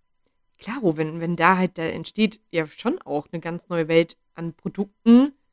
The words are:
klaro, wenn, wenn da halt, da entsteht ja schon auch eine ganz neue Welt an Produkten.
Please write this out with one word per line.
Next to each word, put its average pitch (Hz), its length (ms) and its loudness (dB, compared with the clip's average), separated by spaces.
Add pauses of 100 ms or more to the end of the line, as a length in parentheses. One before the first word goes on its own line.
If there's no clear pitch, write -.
(580)
klaro, 202 400 -4
wenn, 160 240 -6
wenn 170 140 -4
da 170 200 4
halt, 185 220 -2
da 165 60 -8
entsteht 196 580 -4 (100)
ja 160 140 -2
schon 254 380 -6
auch 147 280 -6
eine 170 80 -10
ganz 170 300 -10
neue 165 180 -2
Welt 165 300 2 (160)
an 165 200 -10
Produkten. 233 800 2 (200)